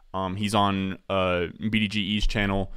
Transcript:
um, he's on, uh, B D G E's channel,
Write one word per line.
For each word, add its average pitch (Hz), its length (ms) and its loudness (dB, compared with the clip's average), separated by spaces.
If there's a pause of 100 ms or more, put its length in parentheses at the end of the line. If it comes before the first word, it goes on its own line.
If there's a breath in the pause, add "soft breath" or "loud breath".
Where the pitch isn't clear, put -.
(120)
um, 95 240 -4
he's 104 180 -2
on, 98 440 2 (100)
uh, 90 380 2 (120)
B 107 220 0
D 104 80 0
G 107 120 -2
E's 101 280 0
channel, 98 480 0